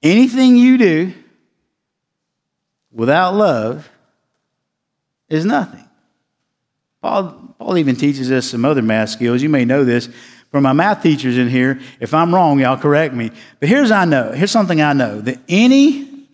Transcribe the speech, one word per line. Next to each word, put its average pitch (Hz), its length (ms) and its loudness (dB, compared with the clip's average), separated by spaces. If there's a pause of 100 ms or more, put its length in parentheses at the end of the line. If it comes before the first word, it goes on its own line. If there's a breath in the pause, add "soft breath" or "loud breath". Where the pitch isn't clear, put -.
Anything 247 540 4
you 254 220 6
do 185 360 0 (1800)
without 156 420 0
love 143 540 -2 (1400)
is 156 160 -4
nothing. 208 400 -4 (1200)
Paul, - 580 -8
Paul - 180 -4
even 139 200 0
teaches 135 340 -4
us 131 140 -2
some 117 180 -6
other 139 180 0
math 110 280 -2
skills. 120 320 -2
You 151 80 -2
may 135 160 0
know 139 180 0
this 120 240 -2 (420 loud breath)
from 139 140 0
my 135 80 2
math 190 320 0
teachers 127 340 0
in 123 120 0
here. 127 320 -2 (180 loud breath)
If 120 140 -8
I'm 170 200 0
wrong, 156 280 2
y'all 131 160 0
correct 147 360 0
me. 117 180 -6 (280 loud breath)
But 143 80 -2
here's 247 240 2
I 196 140 2
know. 131 260 -2
Here's 190 200 -4
something 180 280 0
I 147 140 2
know, 113 260 -2
that 120 200 -8 (100)
any 262 840 2